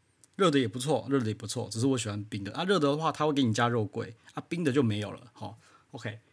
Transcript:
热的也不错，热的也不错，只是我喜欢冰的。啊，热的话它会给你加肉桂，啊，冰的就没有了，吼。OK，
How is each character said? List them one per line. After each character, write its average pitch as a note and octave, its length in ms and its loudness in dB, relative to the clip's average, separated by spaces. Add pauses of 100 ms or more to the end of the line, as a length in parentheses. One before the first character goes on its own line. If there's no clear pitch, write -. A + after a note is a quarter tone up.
(360)
热 F#3+ 140 4
的 C#3+ 80 4
也 B2+ 100 4
不 B2 120 -6
错， B2+ 320 0
热 C#3 80 4
的 A#2 80 0
也 G#2+ 60 0
不 A2 120 -10
错， A2 240 -4
只 A2 100 -6
是 A#2+ 60 2
我 C3+ 100 4
喜 A2 140 -4
欢 G#2 140 -6
冰 G#2 200 -8
的。 G2+ 100 -8
啊， C#3+ 100 -4
热 F#3 160 2
的 D3 180 2
话 D#3 140 0
它 D3+ 160 0
会 D#3 60 2
给 C#3 100 4
你 A2+ 100 4
加 A#2+ 140 4
肉 A#2 180 0
桂， A2 300 -8 (180)
啊， C#3+ 160 -10
冰 F3 140 -2
的 C#3+ 80 2
就 C#3 100 4
没 G#2+ 180 2
有 G2+ 120 -6
了， - 220 -14
吼。 G#2 220 -14 (360)
OK， A2 280 -10 (140)